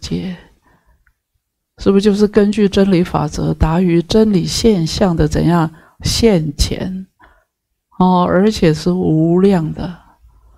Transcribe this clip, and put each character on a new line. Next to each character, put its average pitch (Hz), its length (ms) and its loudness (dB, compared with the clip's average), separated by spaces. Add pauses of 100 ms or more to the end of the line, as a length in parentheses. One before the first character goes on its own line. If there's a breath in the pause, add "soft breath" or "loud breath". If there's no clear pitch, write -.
界， 175 360 -8 (1400)
是 202 120 -2
不 196 80 4
是 196 60 0
就 208 100 2
是 208 140 2
根 208 240 2
据 202 160 0
真 196 240 2
理 175 100 2
法 156 240 -4
则， 156 260 -4
达 160 280 0
于 175 200 2
真 220 320 0
理 165 140 0
现 180 400 0
象 175 300 -2
的 156 100 0
怎 156 180 -2
样 165 240 0 (360 loud breath)
现 165 520 0
前？ 190 520 -4 (920 soft breath)
哦， 180 260 2
而 180 240 2
且 196 240 0
是 156 200 -4
无 170 480 0
量 180 320 2
的， 175 200 -10 (640)